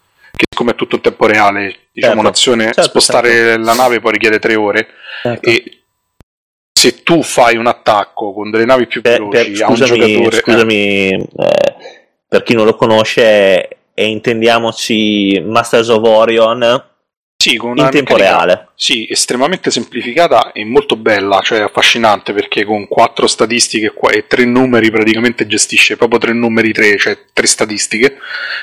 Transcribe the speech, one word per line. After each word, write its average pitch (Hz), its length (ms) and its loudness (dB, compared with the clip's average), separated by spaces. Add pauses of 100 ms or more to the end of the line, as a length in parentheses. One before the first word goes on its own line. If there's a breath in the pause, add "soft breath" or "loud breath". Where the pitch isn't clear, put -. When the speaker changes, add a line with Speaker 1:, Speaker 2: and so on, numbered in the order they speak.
(320 soft breath)
Speaker 1:
che - 180 -4
siccome 120 220 -4
è - 40 -6
tutto - 200 -6
in 113 60 -8
tempo 117 260 -2
reale, 101 640 0
diciamo, 117 220 0
Speaker 2:
Certo. 113 60 0
Speaker 1:
un'azione, 113 460 0
Speaker 2:
Certo, 120 180 0
Speaker 1:
spostare 123 460 0
Speaker 2:
certo. 117 340 2
Speaker 1:
la 113 100 2
nave 120 260 2
poi 110 140 0
richiede 107 260 0
tre 113 160 0
ore, 107 320 -2 (340 loud breath)
Speaker 2:
Certo. 120 280 -4
Speaker 1:
e - 280 -2 (960)
se - 300 0
tu 165 180 2
fai 117 360 2
un 117 100 -2
attacco 107 640 -2
con 104 160 -8
delle 110 160 0
navi 123 220 2
più - 140 -8
Speaker 2:
Per, 120 180 2 (100)
Speaker 1:
veloci 113 220 0
Speaker 2:
per, 101 100 -6
Speaker 1:
a 107 80 0
un 120 80 2
Speaker 2:
scusami, 120 220 2
Speaker 1:
giocatore, 110 380 2
eh. - 20 0
Speaker 2:
scusami, 104 720 0
eh, 95 160 -4 (1000 loud breath)
per 98 160 0
chi 117 120 -6
non 110 100 2
lo 110 100 2
conosce, 110 920 2 (260)
e 107 140 -2
intendiamoci 110 1400 0
Masters 113 440 0
of 113 180 2
Orion 113 800 2 (520)
Speaker 1:
Sì, - 200 -2
con 117 140 -8
una 127 120 0
Speaker 2:
in 131 80 2
tempo 131 240 0
Speaker 1:
meccanica, 90 300 2
Speaker 2:
reale. 90 280 0
Speaker 1:
sì, 117 380 -4
estremamente 139 580 -2
semplificata 120 840 -2
e 104 100 -10
molto 127 320 0
bella, 101 460 0
cioè 113 180 -2
affascinante, 110 760 0
perché 101 300 -4
con 101 240 -6
quattro - 400 0
statistiche 110 640 -2
qua - 200 -2
e 107 160 -2
tre 123 180 0
numeri 120 440 2
praticamente 110 560 0
gestisce, - 520 0
proprio 117 220 0
tre 113 140 -2
numeri, 113 380 0
tre, 104 260 2
cioè 104 200 -4 (160)
tre 113 140 -2
statistiche, 110 720 -2 (460 loud breath)